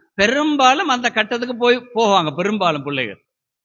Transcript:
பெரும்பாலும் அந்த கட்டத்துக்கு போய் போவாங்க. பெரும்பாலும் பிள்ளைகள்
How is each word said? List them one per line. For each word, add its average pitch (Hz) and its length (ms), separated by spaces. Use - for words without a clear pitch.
பெரும்பாலும் 285 720
அந்த 247 220
கட்டத்துக்கு 233 460
போய் 240 200
போவாங்க. 196 400
பெரும்பாலும் 180 480
பிள்ளைகள் 131 360